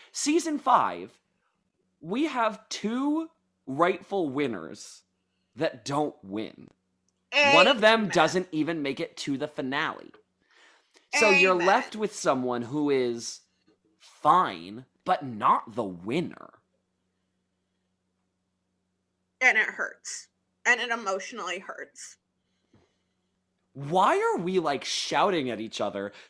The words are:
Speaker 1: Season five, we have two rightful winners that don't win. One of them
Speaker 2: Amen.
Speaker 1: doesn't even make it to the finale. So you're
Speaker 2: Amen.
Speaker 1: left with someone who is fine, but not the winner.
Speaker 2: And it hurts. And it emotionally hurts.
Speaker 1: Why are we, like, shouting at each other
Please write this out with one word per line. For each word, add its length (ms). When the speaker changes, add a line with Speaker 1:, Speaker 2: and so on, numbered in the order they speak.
Speaker 1:
Season 460
five, 520
we 240
have 440
two 600
rightful 640
winners 720
that 280
don't 300
win. 440
One 160
of 120
them 220
Speaker 2:
Amen. 100
Speaker 1:
doesn't 400
even 300
make 180
it 180
to 180
the 120
finale. 640
So 160
you're 240
Speaker 2:
Amen. 120
Speaker 1:
left 300
with 180
someone 480
who 280
is 500
fine, 840
but 180
not 500
the 100
winner. 680
Speaker 2:
And 160
it 120
hurts. 600
And 140
it 100
emotionally 680
hurts. 560
Speaker 1:
Why 480
are 200
we, 180
like, 260
shouting 680
at 100
each 200
other 320